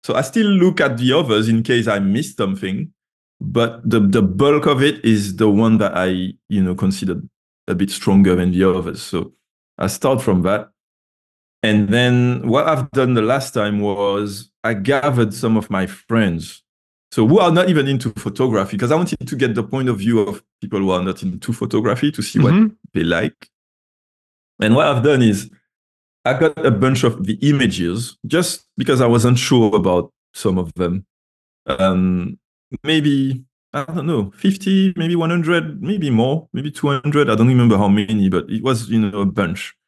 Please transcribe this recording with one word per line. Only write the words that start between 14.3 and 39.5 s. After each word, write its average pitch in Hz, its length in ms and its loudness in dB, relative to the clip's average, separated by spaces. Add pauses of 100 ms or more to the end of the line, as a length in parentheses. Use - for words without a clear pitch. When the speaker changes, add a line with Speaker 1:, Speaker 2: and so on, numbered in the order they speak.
Speaker 1:
I 113 120 -2
gathered 123 580 0
some 113 240 0
of 107 140 -2
my 95 160 -2
friends, 95 760 -4 (500)
so 113 140 2
who 156 120 6
are 180 140 4
not 180 160 2
even 151 200 2
into 131 220 -2
photography, 110 680 -2
'cause 120 160 -2
I 156 40 2
wanted 165 300 -4
to 135 100 -8
get 123 180 0
the 113 80 -2
point 131 260 -4
of 113 100 -2
view 110 220 2
of 101 220 -4 (180)
people 101 200 -6
who 95 100 0
are 90 120 0
not 92 200 -6
into 90 300 -6
photography 117 600 -2
to - 100 -8
see - 180 -4
what 135 120 4
Speaker 2:
Mm-hmm. 214 220 2 (200)
Speaker 1:
they 82 100 -2
like. - 440 -4 (1120)
And 110 160 4
what 147 100 4
I've 135 160 0
done 135 200 4
is 101 280 2 (720)
I 131 140 0
got 156 260 0
a 135 60 4
bunch 123 340 2
of 113 220 -2
the 110 160 -4
images 120 720 -2 (100)
just - 380 -2 (120)
because 131 240 0
I 127 60 4
wasn't 120 320 4
sure 113 360 2
about 90 380 0 (220)
some 95 240 -2
of 85 160 -6
them. 90 300 -4 (640)
Um, 92 720 -2 (460)
maybe, 139 600 0 (280)
I 143 120 -6
don't 156 220 -6
know, 113 300 -2
fifty, 196 600 0
maybe 170 200 -2
one 165 140 0
hundred, 165 520 -2
maybe 165 280 -4
more, 131 420 0
maybe 139 180 -6
two - 180 -4
hundred. 143 420 0
I 107 40 2
don't 113 140 4
remember 120 280 6
how 101 120 2
many, 101 400 2
but 90 220 -2
it 110 120 -6
was, 117 260 -2
you 113 120 0
know, 101 220 -2
a 101 40 0
bunch. 95 480 -4 (140)